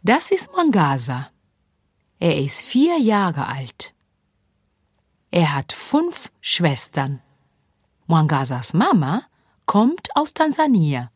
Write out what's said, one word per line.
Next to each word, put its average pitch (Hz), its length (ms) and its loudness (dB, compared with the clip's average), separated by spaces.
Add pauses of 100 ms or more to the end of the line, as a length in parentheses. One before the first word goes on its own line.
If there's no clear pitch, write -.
Das 247 300 2
ist - 200 -2
Mwangaza. 139 760 0 (880)
Er 165 200 0
ist 139 240 -4
vier 320 360 2
Jahre 202 480 0
alt. - 480 -10 (1400)
Er 160 240 2
hat 135 180 -6
fünf - 680 -4
Schwestern. 139 840 -2 (880)
Mwangazas 139 680 0
Mama 208 480 0 (420)
kommt 233 520 0
aus 302 180 -2
Tansania. 214 800 2